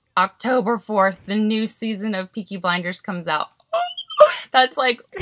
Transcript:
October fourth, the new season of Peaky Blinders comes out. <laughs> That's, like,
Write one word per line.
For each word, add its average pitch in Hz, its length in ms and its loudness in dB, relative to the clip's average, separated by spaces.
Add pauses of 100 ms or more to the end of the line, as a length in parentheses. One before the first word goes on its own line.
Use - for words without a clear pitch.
(160)
October 226 600 0
fourth, 190 480 0
the 196 100 -2
new 220 300 2
season 214 480 -6
of 185 180 -6
Peaky 196 240 -10
Blinders 180 460 -2
comes 175 260 -8
out. 151 200 -2 (260)
<laughs> 698 800 2
That's, 254 260 2
like, 254 240 0 (200)